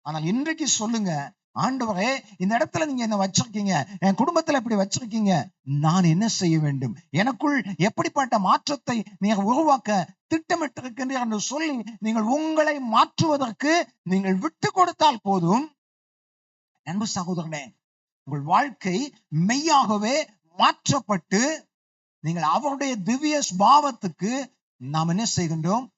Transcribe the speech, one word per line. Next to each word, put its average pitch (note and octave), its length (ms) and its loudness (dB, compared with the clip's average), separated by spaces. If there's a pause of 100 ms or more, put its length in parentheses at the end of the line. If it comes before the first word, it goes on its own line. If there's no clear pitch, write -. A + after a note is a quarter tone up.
ஆனால் D#3 220 -6
இன்றைக்கு C#4+ 440 -2
சொல்லுங்க, G3+ 640 -2 (220)
"ஆண்டவரே, A3 540 -2 (280)
இந்த F#3+ 180 0
இடத்துல D#4+ 300 0
நீங்க B3+ 180 -4
என்ன A3 140 -2
வச்சிருக்கீங்க, G3 560 -2 (260)
என் F#3+ 200 2
குடும்பத்துல D#4+ 420 0
இப்படி A3 180 -2
வச்சிருக்கீங்க, G3+ 540 0 (460)
நான் E3 340 4
என்ன G3+ 140 2
செய்ய E3+ 320 0
வேண்டும்? C3+ 340 -2 (160)
எனக்குள் C4+ 480 0 (200)
எப்படிப்பட்ட C4+ 600 0
மாற்றத்தை B3 580 0 (220)
நீங்க G3+ 240 0
உருவாக்க A3+ 560 2 (300)
திட்டமிட்டிருக்கின்றீர்?" C4 960 -4
என்று A3 140 -2
சொல்லி D#4 300 -4 (300)
நீங்கள் A3 300 0
உங்களை D4+ 460 0 (180)
மாற்றுவதற்கு C#4 800 2 (300)
நீங்கள் F#3+ 340 0
விட்டு D#4+ 340 -4
கொடுத்தால் D#4+ 520 2
போதும். G3 420 2 (1200)
அன்பு G3+ 280 -4
சகோதரனே, E3 480 -4 (640)
உங்கள் C#3 180 -6
வாழ்க்கை G3 520 0 (500)
மெய்யாகவே B3 680 2 (440)
மாற்றப்பட்டு A3 840 2 (840)
நீங்கள் D#3+ 300 -2
அவருடைய C4+ 480 -2
திவ்ய C#4 340 0 (140)
சுபாவத்துக்கு A3 840 2 (500)
நாம் D#3 320 -2
என்ன A3 120 -2 (100)
செய்கின்றோம்? F3 500 -2 (120)